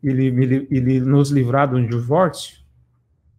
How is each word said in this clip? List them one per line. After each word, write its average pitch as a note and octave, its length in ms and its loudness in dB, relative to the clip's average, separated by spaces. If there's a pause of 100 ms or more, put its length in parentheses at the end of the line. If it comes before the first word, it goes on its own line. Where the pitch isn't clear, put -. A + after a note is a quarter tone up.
e C#3+ 80 -2
ele, C3 220 0
me B2+ 140 2
li-, C3+ 260 -2
e C3+ 80 0
li-, C3 200 0
nos C#3 300 2
livrar C#3 400 0
do B2+ 180 0
divórcio? B2 680 -2 (800)